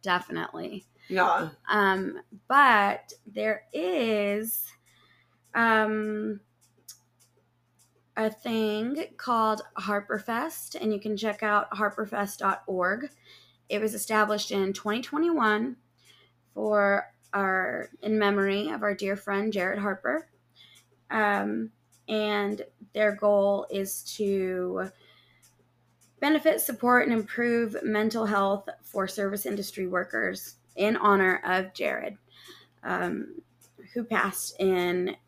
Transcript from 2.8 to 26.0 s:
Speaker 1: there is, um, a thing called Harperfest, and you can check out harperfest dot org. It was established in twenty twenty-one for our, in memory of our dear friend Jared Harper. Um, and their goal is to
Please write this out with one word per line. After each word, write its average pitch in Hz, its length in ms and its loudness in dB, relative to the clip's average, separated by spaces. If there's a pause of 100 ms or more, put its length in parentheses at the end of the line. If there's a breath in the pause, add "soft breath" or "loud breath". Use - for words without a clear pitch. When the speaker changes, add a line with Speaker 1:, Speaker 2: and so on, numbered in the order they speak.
Speaker 1:
there 214 460 -4
is, 226 960 -2 (880 soft breath)
um, 214 840 0 (1800)
a 220 140 0
thing 226 760 -2 (120)
called 220 460 0 (160)
Harperfest, 208 1000 -4
and 214 120 0
you 202 80 -2
can 214 160 -4
check 208 260 -4
out 208 280 2
harperfest 208 680 -2
dot 196 280 -2
org. 190 420 -2 (600 loud breath)
It 208 120 -2
was 214 140 -2
established 208 580 0
in 196 200 0
twenty 208 280 -2
twenty-one 254 760 0 (760 soft breath)
for 202 520 2 (260)
our, 190 560 -2 (140)
in 214 160 2
memory 202 500 2
of 220 140 -6
our 208 120 0
dear 196 220 -4
friend 202 360 -2
Jared 196 260 0
Harper. 208 500 -2 (840 loud breath)
Um, 214 600 0 (380)
and 208 540 -2 (300)
their 208 200 2
goal 202 580 4
is 196 320 -4 (140)
to 185 720 -2 (1300 soft breath)